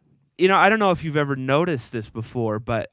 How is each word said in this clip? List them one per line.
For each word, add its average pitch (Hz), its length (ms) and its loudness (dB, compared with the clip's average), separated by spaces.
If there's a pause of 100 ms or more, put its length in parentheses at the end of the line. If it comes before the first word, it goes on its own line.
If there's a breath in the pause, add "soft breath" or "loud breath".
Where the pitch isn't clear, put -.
(380)
you 175 100 4
know, 190 100 4
I 180 120 6
don't 220 100 2
know 196 120 2
if 143 120 -2
you've 151 140 -4
ever 139 180 0
noticed 139 560 -2
this 110 200 -8
before, 113 480 -4
but 117 340 -4